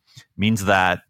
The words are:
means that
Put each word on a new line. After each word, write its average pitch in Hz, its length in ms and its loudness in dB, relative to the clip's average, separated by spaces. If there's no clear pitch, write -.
means 101 300 -2
that 92 440 0